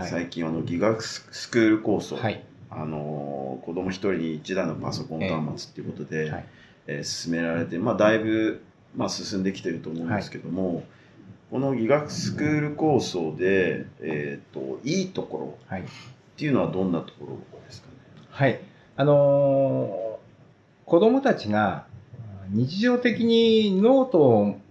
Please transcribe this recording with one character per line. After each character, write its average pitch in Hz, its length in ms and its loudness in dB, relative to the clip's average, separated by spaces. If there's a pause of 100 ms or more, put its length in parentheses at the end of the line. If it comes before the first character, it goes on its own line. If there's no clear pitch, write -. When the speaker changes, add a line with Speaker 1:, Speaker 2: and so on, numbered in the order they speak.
Speaker 1:
最 85 240 -4
近、 82 160 -6
Speaker 2:
は 80 80 -2
い。 - 20 -2
Speaker 1:
あ - 40 -2
の、 80 40 -4
ギ 85 160 -4
ガ 110 240 2
ス-、 - 300 -12
ス - 180 -14
ク 123 100 2
ー 110 100 6
ル 110 120 4
構 101 180 0
想、 - 160 -8
Speaker 2:
は 110 140 -2
い。 - 140 -8 (260)
Speaker 1:
あ 78 160 -8
の 71 800 -8
ー、 - 20 -20
子 85 80 -8
供 92 160 -4
一 92 60 -4
人 98 180 -2
に 82 220 -4
一 76 180 -8
台 92 140 -2
の 78 80 -6
パ 65 180 -6
ソ 80 100 -6
コ 80 140 -10
ン - 20 -4
端 78 440 -4
末 - 80 -18
っ - 20 -20
て - 80 -14
い - 20 -12
う - 80 -8
こ - 60 -12
と 73 80 -10
で、 78 200 -4
Speaker 2:
え - 20 -4
え。 - 20 -8
は 78 80 -6
い。 - 80 -12 (420)
Speaker 1:
え 73 120 -6
ー、 76 40 -8
進 - 280 -6
め 82 100 -2
ら 82 140 -2
れ 82 100 -2
て、 85 140 -6
ま 110 140 0
あ、 95 40 -4
だ 104 160 6
い 113 60 4
ぶ、 110 420 0 (340)
ま 123 100 -2
あ、 95 40 -4
進 95 300 -6
ん 95 40 0
で 95 100 0
き - 80 -12
て 95 80 -6
る 82 100 -4
と - 100 -12
思 82 140 -8
う - 20 -6
ん 82 40 -4
で 101 120 0
す - 80 -10
け - 80 -12
ど - 120 -12
も、 90 260 -2
Speaker 2:
は - 60 -6
い。 - 20 -12 (680)
Speaker 1:
こ 120 100 -4
の 135 160 0
ギ 113 120 0
ガ 147 200 4
ス - 280 -4
ク 151 80 -2
ー 151 180 2
ル 147 140 -4
構 147 260 4
想 80 340 -4
で、 90 520 2 (120)
え 73 400 -6
ー - 140 -20
と、 67 320 -8
い 175 180 0
い - 80 -10
と - 120 -8
こ - 140 -8
ろ 69 200 -10 (100)
Speaker 2:
は 95 120 -8
い。 - 20 -8
Speaker 1:
っ 80 40 -10 (520)
て 147 80 -6
い 151 40 0
う 139 40 2
の 107 80 4
は 80 100 0
ど 92 120 -2
ん 92 80 0
な 85 100 0
と - 180 -14
こ 73 60 -16
ろ - 400 -16
で - 60 -20
す - 100 -20
か - 60 -20
ね？ - 60 -20 (360)
Speaker 2:
は 139 180 2
い。 117 120 0 (360)
あ 139 80 0
の 135 1160 2 (680)
ー、 - 40 -18
子 170 100 6
供 233 200 6
た 262 160 4
ち - 140 -6
が 104 380 2 (640)
日 131 300 0
常 247 200 4
的 226 260 0
に 220 560 6
ノ 254 240 6
ー 254 40 -4
ト 180 100 4
を 107 360 6 (160)